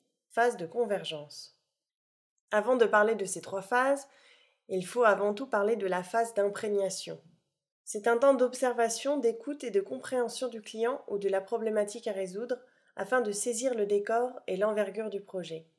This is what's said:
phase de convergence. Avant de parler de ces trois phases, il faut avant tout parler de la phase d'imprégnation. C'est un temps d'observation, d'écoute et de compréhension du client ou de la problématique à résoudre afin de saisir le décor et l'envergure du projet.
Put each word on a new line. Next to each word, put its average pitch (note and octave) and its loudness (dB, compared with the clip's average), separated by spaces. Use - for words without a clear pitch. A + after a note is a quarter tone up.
phase A#3 2
de E3+ -6
convergence. E3 -4
Avant G#3+ 2
de A#3 6
parler G#3+ 4
de G3 -4
ces F3+ -6
trois F#3+ -6
phases, C4 2
il F#3 -2
faut A#3+ 0
avant G3+ 6
tout B3+ -8
parler G#3+ 2
de G3+ -2
la F3+ -2
phase A3+ -2
d'imprégnation. G3+ -2
C'est G#3+ -4
un A#3 6
temps C#4 8
d'observation, B3 0
d'écoute C4 -2
et A#3+ -6
de G3 4
compréhension B3 -4
du A3+ -12
client A#3 -4
ou G3+ -2
de G3 0
la F#3+ 0
problématique G#3+ -2
à A3 -4
résoudre G3 -6
afin B3 0
de G#3+ 0
saisir A#3+ -2
le G#3 0
décor A3+ 0
et F#3 -2
l'envergure G#3 0
du G3 -6
projet. E3 -10